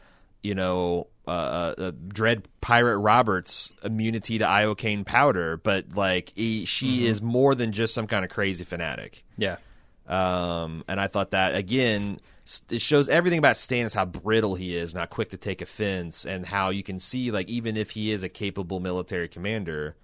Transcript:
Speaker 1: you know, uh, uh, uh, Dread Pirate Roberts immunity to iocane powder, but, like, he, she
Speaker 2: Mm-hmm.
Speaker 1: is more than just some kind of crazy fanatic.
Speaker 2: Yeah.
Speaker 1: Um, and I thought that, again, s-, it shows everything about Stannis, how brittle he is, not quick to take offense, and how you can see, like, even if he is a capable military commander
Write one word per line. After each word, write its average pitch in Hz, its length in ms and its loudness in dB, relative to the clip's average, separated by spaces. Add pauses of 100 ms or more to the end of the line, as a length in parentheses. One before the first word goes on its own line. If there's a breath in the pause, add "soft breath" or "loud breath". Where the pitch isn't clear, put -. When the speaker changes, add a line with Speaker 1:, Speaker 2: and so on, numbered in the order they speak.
(440 soft breath)
Speaker 1:
you 101 120 -4
know, 90 520 0 (180)
uh, 78 60 -6
uh, 82 460 -2
uh, 92 140 -6 (160)
Dread 110 400 0 (120)
Pirate 120 380 4
Roberts 107 760 4 (120)
immunity 110 560 -2
to 107 60 2
iocane 104 600 2
powder, 95 500 4
but, 95 400 0
like, 92 400 0
he, 110 300 -2
she 127 320 0
Speaker 2:
Mm-hmm. 120 80 2
Speaker 1:
is 107 160 2
more 127 340 4
than 117 160 0
just 107 220 0
some 110 140 -2
kind 98 180 0
of - 60 -8
crazy 95 340 -2
fanatic. 78 580 -8 (140)
Speaker 2:
Yeah. 98 200 -2 (500 soft breath)
Speaker 1:
Um, 87 800 -2
and 95 120 -4
I 98 80 0
thought 98 240 -2
that, 95 240 2
again, 101 640 0 (280 soft breath)
s-, - 240 -4
it 117 100 0
shows 143 280 4
everything 170 280 4
about 143 200 6
Stannis, 120 360 -2
how 98 120 0
brittle 101 500 0
he 90 200 -6
is, 85 200 -4
not 85 160 -6
quick - 180 -4
to 95 80 -10
take 95 240 -6
offense, 92 640 -4
and 90 220 -6
how 95 240 0
you 98 100 -4
can 92 160 -8
see, 123 320 -2
like, 98 180 -2
even 113 300 -4
if 107 140 -2
he 107 180 -4
is 101 140 -2
a 90 60 -4
capable 95 500 -6
military 90 480 -4
commander 87 760 -6